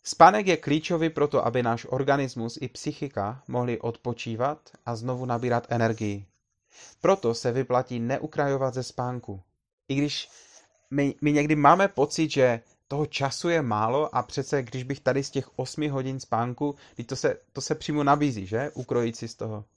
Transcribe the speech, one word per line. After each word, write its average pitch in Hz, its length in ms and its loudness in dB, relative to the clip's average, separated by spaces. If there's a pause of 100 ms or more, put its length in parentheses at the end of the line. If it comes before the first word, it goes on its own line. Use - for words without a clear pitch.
Spánek 190 440 6
je 175 100 4
klíčový 160 540 0
pro 147 180 0
to, 135 180 0
aby 123 160 0
náš 117 280 -2
organismus 135 680 -2
i 127 80 -6
psychika 127 800 -6
mohli 123 320 -2
odpočívat 120 880 -4 (160)
a 120 100 -4
znovu 127 280 -6
nabírat 120 440 -2
energii. 110 580 -2 (760)
Proto 165 340 2
se 120 180 -2
vyplatí 123 480 -2
neukrajovat 135 760 -2
ze 127 80 -4
spánku. 120 600 -8 (460)
I 135 60 -2
když 143 340 -2 (600)
my, 139 300 2
my 147 120 2
někdy 147 240 4
máme 170 320 6
pocit, 160 420 0
že 123 300 4 (280)
toho 147 180 -2
času 139 420 -2
je 165 140 2
málo 120 540 0
a 123 60 2
přece, 139 400 -2
když 123 220 -8
bych 135 160 -6
tady 131 240 0
z - 60 -10
těch - 280 -6
osmi 151 300 -4
hodin 131 320 -4
spánku, 123 540 -2 (220)
teď 123 100 -10
to 131 100 -6
se, - 220 -2 (140)
to 143 80 -10
se - 140 -4
přímo 151 300 -2
nabízí, 139 420 2
že? 117 280 -4
Ukrojit 120 420 -2
si 117 120 -10
z - 60 -14
toho. 107 300 -8 (120)